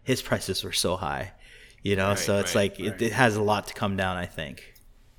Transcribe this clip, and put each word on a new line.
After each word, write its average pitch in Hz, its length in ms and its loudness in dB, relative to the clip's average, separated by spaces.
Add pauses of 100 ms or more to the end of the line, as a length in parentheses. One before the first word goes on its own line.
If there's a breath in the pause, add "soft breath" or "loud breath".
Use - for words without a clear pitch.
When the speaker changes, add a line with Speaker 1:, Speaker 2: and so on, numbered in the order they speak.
Speaker 1:
his 127 180 0
prices - 420 -2
were 90 80 -8
so 90 240 0
high, 71 380 -4 (500 soft breath)
you 101 140 2
know, 95 120 4
Speaker 2:
Right, 101 100 2
Speaker 1:
so 101 200 2
it's 90 160 0
Speaker 2:
right, 101 160 4
Speaker 1:
like, - 80 -12
it, 95 120 -2
Speaker 3:
right. 107 100 -6
Speaker 1:
it 113 120 2
has 117 220 4
a 107 60 0
lot 104 260 2
to - 60 -10
come 98 240 -2
down, 92 180 0
I 90 120 -4
think. - 480 -12 (440)